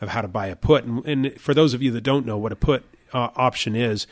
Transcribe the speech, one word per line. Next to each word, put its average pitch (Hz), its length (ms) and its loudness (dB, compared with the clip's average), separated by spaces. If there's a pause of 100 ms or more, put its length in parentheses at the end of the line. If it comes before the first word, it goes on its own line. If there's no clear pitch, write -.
of 104 100 -6
how 110 120 -2
to 104 60 -8
buy 98 180 -4
a 95 100 -8
put. 147 280 2
And, 117 220 -4
and 135 340 -2
for 143 140 -2
those 151 200 6
of 127 80 -4
you 135 100 2
that 117 100 -4
don't 135 240 0
know 107 120 -4
what 107 140 -4
a - 40 -8
put, 139 280 0 (300)
uh, 131 220 0
option 123 380 0
is, 110 380 0